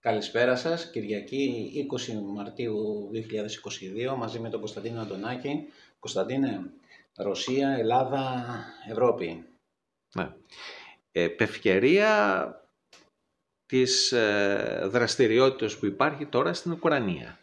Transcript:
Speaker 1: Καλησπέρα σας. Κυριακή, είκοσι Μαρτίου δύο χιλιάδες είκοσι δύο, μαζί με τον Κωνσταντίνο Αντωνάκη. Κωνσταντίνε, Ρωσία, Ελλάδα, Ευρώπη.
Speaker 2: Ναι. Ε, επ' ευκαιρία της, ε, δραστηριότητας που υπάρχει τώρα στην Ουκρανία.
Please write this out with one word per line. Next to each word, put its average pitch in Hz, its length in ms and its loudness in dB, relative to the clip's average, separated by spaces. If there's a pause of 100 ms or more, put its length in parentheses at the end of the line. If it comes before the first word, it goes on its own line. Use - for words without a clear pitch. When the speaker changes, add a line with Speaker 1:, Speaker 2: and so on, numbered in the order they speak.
Speaker 1:
Καλησπέρα 120 540 2
σας. 165 340 -4
Κυριακή, 110 840 -4
είκοσι 131 400 -4
Μαρτίου 104 960 -6
δύο 113 120 -6
χιλιάδες 107 320 -6
είκοσι - 320 -12
δύο, 120 300 -4
μαζί 117 220 -6
με 113 120 -6
τον 107 100 -6
Κωνσταντίνο 110 400 -8
Αντωνάκη. 120 680 -6 (320)
Κωνσταντίνε, 110 720 -2 (460)
Ρωσία, 131 540 0
Ελλάδα, 127 800 0 (420)
Ευρώπη. 101 540 0 (680)
Speaker 2:
Ναι. - 180 -2 (800)
Ε, 90 100 2
επ' - 180 0
ευκαιρία 180 1120 4 (1120)
της, 127 460 4
ε, 104 720 2
δραστηριότητας 117 920 4
που - 100 -2
υπάρχει 143 400 0
τώρα 139 260 2
στην 175 200 -4
Ουκρανία. 113 720 0